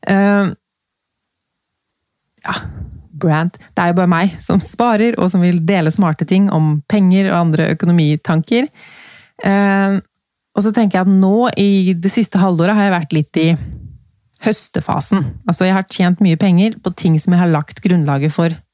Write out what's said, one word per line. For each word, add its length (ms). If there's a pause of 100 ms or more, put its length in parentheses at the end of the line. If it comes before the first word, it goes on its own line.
(140)
Eh, 340 (2000)
ja, 80 (680)
brand. 300
Det 300
er 80
jo 80
bare 120
meg 220 (100)
som 200
sparer, 580
og 100
som 140
vil 180
dele 300
smarte 340
ting 240
om 280 (100)
penger 400
og 80
andre 380
økonomitanker. 920 (800)
Eh, 540 (540)
og 120
så 100
tenker 240
jeg 60
at 160
nå 380
i 340
det 180
siste 300
halvåret 340
har 120
jeg 80
vært 240
litt 240
i 20 (960)
høstefasen. 800 (260)
Altså, 220
jeg 80
har 100
tjent 360
mye 160
penger 440
på 160
ting 220
som 140
jeg 80
har 100
lagt 320
grunnlaget 500
for 220 (160)